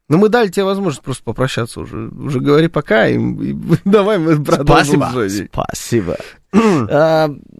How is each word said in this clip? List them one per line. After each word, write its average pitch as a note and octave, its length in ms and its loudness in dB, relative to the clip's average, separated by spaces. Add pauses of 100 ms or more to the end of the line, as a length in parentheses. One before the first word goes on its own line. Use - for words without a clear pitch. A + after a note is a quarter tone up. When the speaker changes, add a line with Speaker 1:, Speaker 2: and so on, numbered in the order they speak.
Speaker 1:
Ну, D3+ 80 4
мы G#3+ 120 6
дали A#3 180 2
тебе G3 160 -2
возможность F#3+ 400 -4
просто - 200 -8
попрощаться A#2 580 -4
уже. - 160 -12 (100)
Уже - 320 -6
говори C#3+ 300 4
пока, G3+ 380 0
и, A#2+ 100 0
и A#2+ 380 -4 (160)
<laughs> - 140 2
давай G3+ 320 4
мы D#3 260 0
продолжим D3 220 0 (360)
Speaker 2:
Спасибо. - 80 -2
Speaker 1:
с A#2+ 40 -6 (180)
Женей. G2+ 200 -6
Speaker 2:
Спасибо. - 680 -4 (360)
Speaker 1:
<clears throat> F#3 360 4
Speaker 2:
А, D#3 400 2 (300)